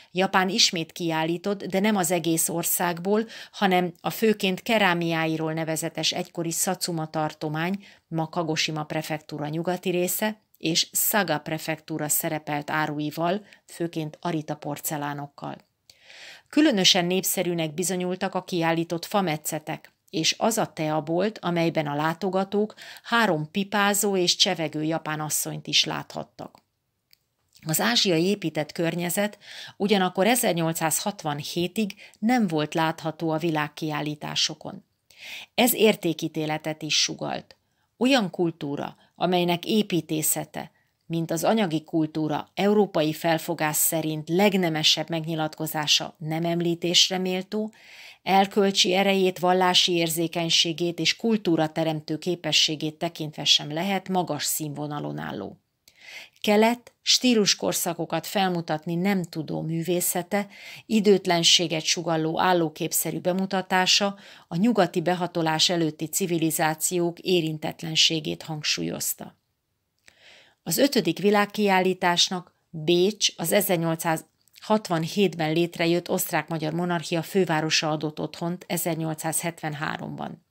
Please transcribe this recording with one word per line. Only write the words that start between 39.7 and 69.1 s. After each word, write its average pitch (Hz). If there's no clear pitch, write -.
mint 165
az 165
anyagi 175
kultúra 156
európai 196
felfogás 160
szerint 156
legnemesebb 170
megnyilatkozása 156
nem 156
említésre 170
méltó, 185
erkölcsi 196
erejét, 190
vallási 180
érzékenységét 170
és 160
kultúra 185
teremtő 156
képességét 156
tekintve 156
sem 147
lehet 185
magas 156
színvonalon 147
álló. 151
Kelet 220
stíluskorszakokat 180
felmutatni 170
nem 190
tudó 160
művészete, 175
időtlenséget 180
sugalló 160
állóképszerű 165
bemutatása 190
a 170
nyugati 190
behatolás 170
előtti 160
civilizációk 170
érintetlenségét 160
hangsúlyozta. -